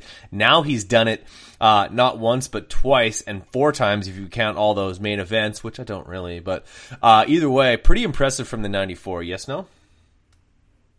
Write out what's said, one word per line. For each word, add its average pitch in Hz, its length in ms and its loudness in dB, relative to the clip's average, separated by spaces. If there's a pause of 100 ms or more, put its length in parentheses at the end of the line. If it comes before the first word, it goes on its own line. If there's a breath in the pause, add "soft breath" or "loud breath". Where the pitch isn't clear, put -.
(300 loud breath)
Now 117 300 2
he's 135 240 -4
done 113 240 2
it, 110 160 -4 (340 loud breath)
uh, 107 320 4
not 120 280 0
once, 120 280 -2
but - 220 -10
twice, 123 540 2
and 101 200 -10 (100)
four 143 200 0
times 104 340 -2
if 95 120 -14
you 98 100 -12
count 107 300 -4
all 107 160 2
those 95 260 -4
main 104 180 -4
events, 107 460 -4
which 113 160 -14
I 123 40 -14
don't 98 220 -12
really, 87 340 -10
but, 95 260 -8 (340 loud breath)
uh, 110 260 8
either 156 220 2
way, 131 300 2
pretty 233 260 6
impressive 135 420 -2
from 113 140 -8
the 101 80 -4
ninety-four, 92 540 -6
yes, 90 260 -10
no? 175 180 -10 (1300)